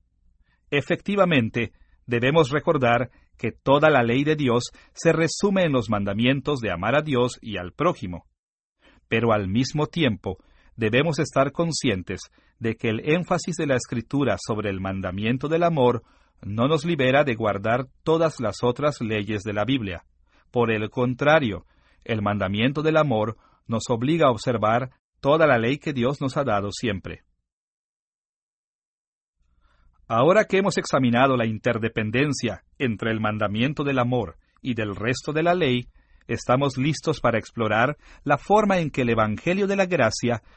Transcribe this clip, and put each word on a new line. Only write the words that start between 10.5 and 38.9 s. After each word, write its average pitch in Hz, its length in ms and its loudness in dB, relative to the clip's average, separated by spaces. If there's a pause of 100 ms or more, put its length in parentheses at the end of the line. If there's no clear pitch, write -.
debemos 123 420 0
estar 139 340 0
conscientes 110 680 -2 (380)
de 113 180 -4
que 120 120 -4
el 113 200 -2
énfasis 170 480 -2
de 160 100 -4
la 135 100 0
Escritura 120 640 -2
sobre 104 320 -4
el 95 100 -6
mandamiento 98 680 -4
del 165 160 0
amor 123 380 2 (380)
no 110 280 -2
nos 160 160 0
libera 139 400 2
de 127 100 -2
guardar 110 520 -2 (160)
todas 160 380 0
las 107 220 -4
otras 135 380 -2
leyes 107 420 -4
de 107 100 -6
la 104 120 -2
Biblia. 107 400 -4 (460)
Por 117 200 2
el 107 180 -2
contrario, 127 800 2 (380)
el 110 180 -2
mandamiento 104 600 0
del 156 140 2
amor 110 400 2 (300)
nos 113 240 -4
obliga 139 380 2
a - 20 6
observar 117 600 0 (300)
toda 151 280 4
la 127 100 4
ley 120 200 0
que 156 140 -6
Dios 131 280 -2
nos 135 160 -4
ha 143 80 -2
dado 101 260 -2
siempre. 92 520 -6 (2750)
Ahora 160 380 4
que - 140 0
hemos 196 200 0
examinado 131 580 2
la 117 80 2
interdependencia 113 1160 -2 (160)
entre 113 320 -2
el 110 100 -2
mandamiento 107 600 -2
del 139 160 0
amor 120 380 -2 (260)
y 127 120 -4
del 107 200 -4
resto 123 380 -4
de 151 100 -2
la 175 120 4
ley, 127 340 0 (400)
estamos 131 500 0
listos 139 420 -2
para 113 180 2
explorar 113 580 0 (260)
la 143 160 2
forma 202 400 2
en 156 120 -2